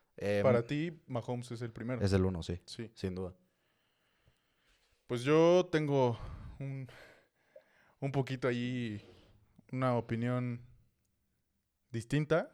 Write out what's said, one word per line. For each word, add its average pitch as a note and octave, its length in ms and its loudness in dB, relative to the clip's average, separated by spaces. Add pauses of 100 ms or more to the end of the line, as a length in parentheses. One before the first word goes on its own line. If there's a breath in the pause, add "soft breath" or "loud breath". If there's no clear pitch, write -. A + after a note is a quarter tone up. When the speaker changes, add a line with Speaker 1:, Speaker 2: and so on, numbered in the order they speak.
(180 soft breath)
Speaker 1:
Eh, G2+ 260 0
Speaker 2:
para A#2+ 200 4
ti, D3+ 280 -4 (160)
Mahomes A#2+ 440 -6
es A#2 100 -10
el A#2 100 -8
primero. A#2 320 -6
Speaker 1:
Es F#2+ 100 4
el F#2+ 120 6
uno, F2+ 180 -2
sí. F2+ 220 -6
Speaker 2:
Sí. - 280 -12
Speaker 1:
Sin F#2 220 -6
duda. F#2 180 -8 (1700)
Speaker 2:
Pues B2 160 -4
yo E3+ 480 6
tengo C#3 460 2 (420 loud breath)
un, C3+ 280 -8 (1120 loud breath)
un C#3 120 -4
poquito C3+ 360 0
ahí, A#2+ 540 -2 (680 soft breath)
una B2+ 260 0
opinión A#2+ 640 -2 (1300)
distinta. D3+ 640 0